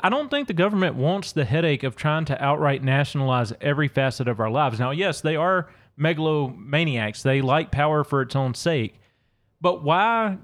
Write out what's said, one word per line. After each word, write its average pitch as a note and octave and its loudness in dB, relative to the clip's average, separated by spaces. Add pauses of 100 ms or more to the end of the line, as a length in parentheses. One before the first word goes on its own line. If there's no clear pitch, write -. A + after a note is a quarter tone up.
I F3+ 4
don't C4+ -2
think C#4+ -2
the F#3 -2
government F#3 2
wants E3+ -2
the D3 0
headache D3 0
of C3 -4
trying D#3 -2
to C#3 -4
outright C#3+ 2
nationalize C3+ 0
every C#3+ 0
facet C3 0
of A2+ 0
our A2 0
lives. A#2+ 0
Now, B2+ 0
yes, E3+ -2
they D#3+ 0
are F3 0 (300)
megalomaniacs. C#3+ 0
They C#3 2
like C#3+ 2
power D3+ 2
for C#3 0
its A#2+ -6
own C3 0
sake. C#3+ -2 (640)
But F3+ 0
why G3+ 0